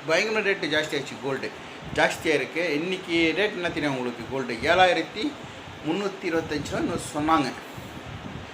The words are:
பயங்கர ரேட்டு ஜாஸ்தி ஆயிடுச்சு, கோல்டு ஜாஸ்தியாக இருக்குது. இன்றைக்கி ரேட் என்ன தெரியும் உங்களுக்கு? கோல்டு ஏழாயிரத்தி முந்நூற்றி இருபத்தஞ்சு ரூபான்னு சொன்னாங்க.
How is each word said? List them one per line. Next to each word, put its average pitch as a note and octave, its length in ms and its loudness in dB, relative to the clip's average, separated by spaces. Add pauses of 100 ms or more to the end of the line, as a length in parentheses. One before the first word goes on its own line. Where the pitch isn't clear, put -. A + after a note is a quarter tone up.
பயங்கர G#3+ 400 2
ரேட்டு E3+ 260 0
ஜாஸ்தி D#3 220 0
ஆயிடுச்சு, C3 300 -4
கோல்டு C3 240 -2 (460)
ஜாஸ்தியாக D#3+ 440 4
இருக்குது. D3 400 0
இன்றைக்கி F3 380 -2 (220)
ரேட் G3+ 200 2
என்ன F3 120 -2
தெரியும் D3 240 0
உங்களுக்கு? B2 380 -4
கோல்டு B2+ 220 -2 (160)
ஏழாயிரத்தி F3+ 540 6 (600)
முந்நூற்றி F#3+ 460 -2
இருபத்தஞ்சு D#3 420 -2
ரூபான்னு A3+ 240 0 (180)
சொன்னாங்க. D3+ 340 4 (1040)